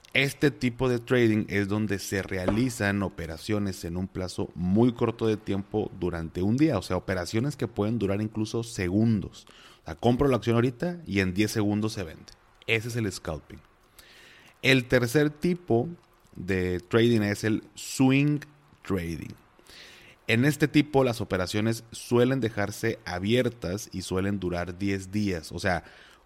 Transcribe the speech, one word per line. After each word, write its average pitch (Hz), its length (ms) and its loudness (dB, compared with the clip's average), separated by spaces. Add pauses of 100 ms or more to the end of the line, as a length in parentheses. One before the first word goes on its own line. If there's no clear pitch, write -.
(140)
Este 139 360 2
tipo 123 380 -2
de 123 100 2
trading 117 500 4
es 101 200 0
donde 104 300 -2
se 95 240 -4
realizan 101 800 0
operaciones 92 840 -4
en 85 120 -6
un 92 120 -4
plazo 92 460 -6
muy 104 380 4
corto 113 340 -2
de 110 100 2
tiempo 101 540 -4 (100)
durante 85 420 -4
un 107 140 2
día, 147 220 4
o 87 40 -6
sea, 92 140 -2
operaciones 101 600 -2
que 117 120 -4
pueden 110 300 -2
durar 98 240 0
incluso 110 420 -4
segundos. 104 840 0 (360)
O - 20 -20
sea, 80 120 -8
compro 123 320 2
la 127 80 4
acción 113 200 2
ahorita 131 500 -2
y 98 140 0
en 92 140 2
diez 104 160 2
segundos 104 420 0
se 98 120 -6
vende. 80 280 -18 (340)
Ese 113 220 0
es 117 80 -6
el 110 160 -2
scalping. - 480 -10 (1000)
El 131 240 4
tercer 131 440 4
tipo 156 580 0 (460)
de 90 460 -2
trading 117 400 4
es 101 240 -2
el 107 200 0 (100)
swing 139 680 2 (420)
trading. 85 520 -6 (920)
En 117 200 4
este 151 220 2
tipo, 139 360 4
las 120 160 -2
operaciones 107 720 -2
suelen 123 480 2
dejarse 107 640 -4
abiertas 101 880 -2
y 90 100 -8
suelen 98 380 -2
durar 87 380 -4
diez 95 340 -4
días. 98 400 -2
O 85 60 -8
sea, 90 260 -2 (420)